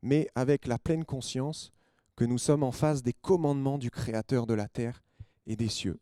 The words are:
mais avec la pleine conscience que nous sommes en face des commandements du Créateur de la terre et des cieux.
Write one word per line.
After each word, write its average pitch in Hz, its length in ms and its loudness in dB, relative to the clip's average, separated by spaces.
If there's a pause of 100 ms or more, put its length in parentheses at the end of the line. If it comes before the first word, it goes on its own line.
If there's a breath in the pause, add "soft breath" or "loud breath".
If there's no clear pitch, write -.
mais 147 340 2
avec 131 320 2
la 120 100 0
pleine 160 280 -2
conscience 135 680 -6 (440)
que 117 100 2
nous 120 120 2
sommes 147 260 2
en 127 80 0
face 147 320 0
des 123 100 0
commandements 143 640 2
du 120 140 -4
Créateur 117 540 -2
de 113 80 0
la 107 140 -2
terre 120 360 -6 (440 soft breath)
et 110 80 -4
des 113 120 0
cieux. 101 340 -4